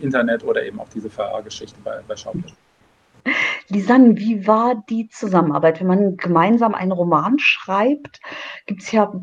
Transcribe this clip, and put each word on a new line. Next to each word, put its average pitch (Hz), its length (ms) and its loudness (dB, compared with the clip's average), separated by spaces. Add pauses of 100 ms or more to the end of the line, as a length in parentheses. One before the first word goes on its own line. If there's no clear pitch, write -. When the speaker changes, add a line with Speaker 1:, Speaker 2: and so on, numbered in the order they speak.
Speaker 1:
Internet 120 440 -2
oder 113 200 -2
eben 107 140 -12
auch 110 100 -14
diese 110 200 -12
V-R-Geschichte 107 760 -10
bei, 110 240 -10
bei 107 100 -8
Schauplätzen. - 400 -12 (1120)
Speaker 2:
Lisanne, 226 500 6
wie 202 280 -4
war 220 440 2
die 226 180 -4
Zusammenarbeit? 165 720 0
Wenn 185 60 -2
man 190 320 2
gemeinsam 202 560 2
einen 185 180 -2
Roman 175 460 2
schreibt, 262 840 -2 (460)
gibt's - 260 -8
ja 208 300 2